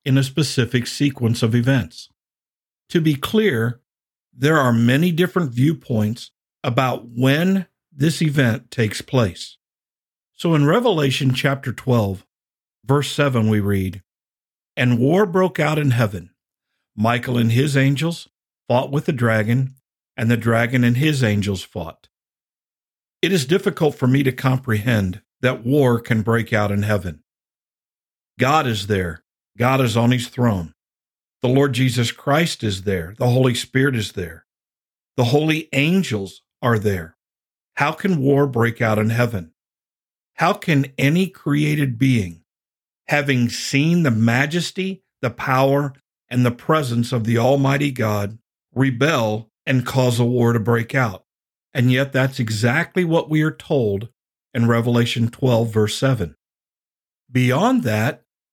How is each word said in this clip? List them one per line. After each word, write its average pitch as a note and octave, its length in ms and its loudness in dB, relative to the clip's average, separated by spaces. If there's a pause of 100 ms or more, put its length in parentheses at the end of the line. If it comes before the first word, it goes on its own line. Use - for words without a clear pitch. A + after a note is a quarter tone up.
in C3+ 140 2
a C#3 40 4
specific C3 640 0
sequence B2 560 -2
of A2+ 120 2
events. A#2+ 560 0 (800)
To F3 100 0
be D#3 140 2
clear, C#3 680 -2 (500)
there D3 280 2
are B2 160 4
many C3 360 4
different E3+ 420 -2
viewpoints A#2+ 800 -2 (300)
about A#2+ 460 -2
when D3+ 580 0 (240)
this D3+ 300 -2
event C3+ 500 0
takes A2 300 -2
place. - 540 -2 (800)
So E3 200 0
in D3 120 4
Revelation D3+ 680 2
chapter C3+ 380 -2
twelve, G#2 520 -2 (600)
verse C#3 260 0
seven, B2+ 380 0
we G#2+ 100 2
read, G2 460 -2 (720)
"And B2 240 2
war F3 260 4
broke F#3 320 0
out D#3 220 0
in C#3+ 100 2
heaven. G2+ 400 -2 (640)
Michael A#2+ 420 0
and A2+ 140 2
his C3+ 260 0
angels C#3 520 0 (400)
fought C3+ 240 0
with D3+ 140 -2
the F3 60 0
dragon, A#2 600 0 (420)
and A#2 140 0
the A#2+ 60 4
dragon A#2 480 0
and A#2+ 120 2
his C#3+ 280 0
angels G#2 400 0
fought." - 440 -14 (1120)
It E3+ 120 0
is D3 140 0
difficult E3 500 -2
for C3 100 -2
me C3+ 160 2
to C3 80 0
comprehend A2 920 -2 (180)
that B2 240 -2
war B2 340 2
can A2 240 0
break A2+ 300 0
out G#2 180 0
in G2+ 140 -2
heaven. F#2 400 -4 (1120)
God C#3+ 260 2
is G#2 220 -4
there. F#2 380 -4 (320)
God C3 240 2
is A#2 160 0
on A#2 160 4
his A#2+ 160 -2
throne. G2 440 -2 (720)
The B2 60 0
Lord C#3 240 2
Jesus A#2+ 400 0
Christ D#3 500 -2
is G2 200 -4
there. F#2 360 -4
The B2 120 0
Holy B2+ 260 2
Spirit C3 400 -2
is G#2 160 -6
there. E2 340 -12 (720)
The B2 80 2
holy D#3 480 0
angels C#3 720 -2 (200)
are A#2 160 2
there. F#2+ 380 -4 (580)
How C#3+ 160 0
can E3+ 300 -2
war C#3 260 2
break A#2 340 -2
out A2 200 0
in G#2+ 100 0
heaven? A2+ 420 -2 (800)
How E3+ 180 0
can C#3 440 0
any E3 300 0
created D3 720 -2
being, A2 460 0 (640)
having C#3 400 0
seen D#3+ 560 0
the B2 80 2
majesty, D3+ 920 -2 (180)
the B2 100 -4
power, C#3 640 0 (360)
and B2 160 2
the A#2+ 60 0
presence B2 580 -2
of A#2 140 -2
the A#2 140 0
Almighty C#3 520 2
God, G#2+ 480 -4 (340)
rebel B2 800 0 (160)
and B2+ 180 0
cause B2+ 360 0
a A#2+ 40 2
war A#2+ 280 2
to A#2 80 0
break A#2 340 -2
out? C3 300 -2 (500)
And B2 160 2
yet C3+ 220 0
that's C3 260 0
exactly A#2+ 640 -2
what D#3+ 240 0
we D#3 140 0
are D#3 80 0
told A2+ 600 -2 (440)
in A#2 140 2
Revelation A#2 600 0
twelve, A#2 440 0
verse G#2+ 240 0
seven. G#2+ 400 -2 (920)
Beyond C#3+ 540 0
that, A2+ 400 -2 (300)